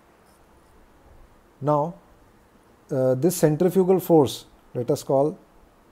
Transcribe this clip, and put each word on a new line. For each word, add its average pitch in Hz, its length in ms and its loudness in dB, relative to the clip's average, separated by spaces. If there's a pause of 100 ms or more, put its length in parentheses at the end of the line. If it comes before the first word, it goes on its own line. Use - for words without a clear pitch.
(1600)
Now, 151 340 -2 (960)
uh, 131 260 0
this 165 200 -2
centrifugal 180 600 2
force, 160 480 2 (260)
let 123 180 -6
us 143 120 -4
call 147 340 -2 (560)